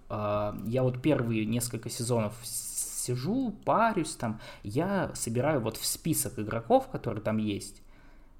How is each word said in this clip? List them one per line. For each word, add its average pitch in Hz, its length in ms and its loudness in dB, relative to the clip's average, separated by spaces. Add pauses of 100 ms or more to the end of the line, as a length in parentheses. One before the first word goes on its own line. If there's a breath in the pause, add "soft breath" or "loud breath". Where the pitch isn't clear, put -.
(100)
А, 104 440 0 (120)
я 120 160 2
вот 127 180 2
первые 117 460 2
несколько 117 420 -2
сезонов 113 540 0
с-, - 640 -6
сижу, 190 480 0 (100)
парюсь 185 500 2
там, 107 240 -2 (240 loud breath)
я 160 520 0
собираю 127 480 2
вот 110 160 -2
в - 80 -6
список - 520 0
игроков, 113 540 2
которые 104 320 -4
там 110 140 2
есть. 104 420 -2 (600 soft breath)